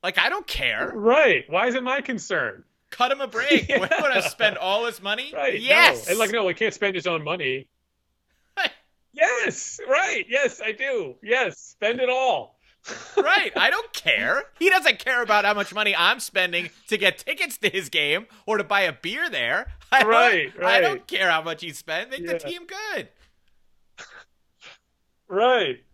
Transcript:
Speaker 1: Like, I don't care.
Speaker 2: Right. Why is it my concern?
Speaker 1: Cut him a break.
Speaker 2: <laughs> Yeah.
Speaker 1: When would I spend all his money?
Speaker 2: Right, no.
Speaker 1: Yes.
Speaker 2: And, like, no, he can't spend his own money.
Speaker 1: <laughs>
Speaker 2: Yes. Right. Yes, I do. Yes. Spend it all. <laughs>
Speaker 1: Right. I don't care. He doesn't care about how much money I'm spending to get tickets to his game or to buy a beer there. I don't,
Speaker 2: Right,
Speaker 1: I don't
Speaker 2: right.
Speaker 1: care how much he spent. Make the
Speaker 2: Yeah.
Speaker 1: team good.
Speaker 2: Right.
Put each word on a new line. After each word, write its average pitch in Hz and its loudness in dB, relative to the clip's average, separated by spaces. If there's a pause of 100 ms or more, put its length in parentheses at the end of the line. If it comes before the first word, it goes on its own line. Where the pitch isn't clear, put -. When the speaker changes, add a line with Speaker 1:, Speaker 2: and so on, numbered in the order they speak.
Speaker 1:
Like, 185 -2
I 185 2
don't 392 -4
care. 120 -2
Speaker 2:
Right. 226 4
Why 190 0
is 240 -2
it 254 -4
my 262 -2
concern? 156 -6 (260)
Speaker 1:
Cut 254 0
him 277 -2
a 262 -6
break. 254 0
Speaker 2:
<laughs> - -
Yeah. 269 2
Speaker 1:
When - -4 (120)
would 285 0
I 233 2
spend 214 -2
all 202 -2
his 226 -8
money? 220 -6
Speaker 2:
Right, 269 -2
no. 208 -4
Speaker 1:
Yes. 269 4
Speaker 2:
And, 190 2
like, 220 0
no, 220 0
he 170 0
can't 220 -2
spend 196 -2
his 175 -6
own 165 -2
money. 147 -6 (920)
Speaker 1:
<laughs> 392 -2 (460)
Speaker 2:
Yes. 403 0 (120)
Right. 294 2
Yes, 262 0
I 220 -4
do. 214 -6
Yes. 226 -2
Spend 233 -4
it 247 0
all. 247 0 (280)
<laughs> - -6
Speaker 1:
Right. 370 4
I 202 4
don't 440 -2
care. 135 0 (140)
He 349 4
doesn't 330 2
care 247 -2
about 208 2
how 208 2
much 202 -4
money 208 0
I'm 190 4
spending 175 -2 (180)
to 220 -2
get 190 2
tickets 302 -6
to 202 -2
his 196 -6
game 160 0 (200)
or 214 0
to 202 -2
buy 196 0
a 165 -2
beer 262 -6
there. 139 -2 (240)
I 269 6
don't, 214 2
Speaker 2:
Right, 226 4 (100)
Speaker 1:
I - 4
don't - 4
Speaker 2:
right. - -10
Speaker 1:
care 190 0
how 160 2
much 170 -8
he 170 -10
spent. 170 -8
Make 262 -10
the 170 -6
Speaker 2:
Yeah. 170 -4
Speaker 1:
team 349 -10
good. 381 -10 (2250)
Speaker 2:
Right. 202 2 (100)